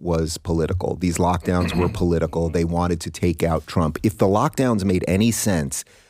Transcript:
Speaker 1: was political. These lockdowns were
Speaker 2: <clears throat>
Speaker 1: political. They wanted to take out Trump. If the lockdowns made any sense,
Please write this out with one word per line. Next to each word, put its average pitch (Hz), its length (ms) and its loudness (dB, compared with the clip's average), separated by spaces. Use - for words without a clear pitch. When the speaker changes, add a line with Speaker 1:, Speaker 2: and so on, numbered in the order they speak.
Speaker 1:
was 82 380 -2
political. 82 580 -2
These 87 220 0
lockdowns 87 600 0
were 87 100 2
Speaker 2:
<clears throat> - 40 -4
Speaker 1:
political. 85 560 0
They 85 160 0
wanted 87 380 0
to - 80 -10
take 87 320 -2
out 82 240 0
Trump. 80 360 0
If 110 140 2
the - 80 2
lockdowns 113 580 2
made 92 240 0
any 101 240 2
sense, 85 540 -2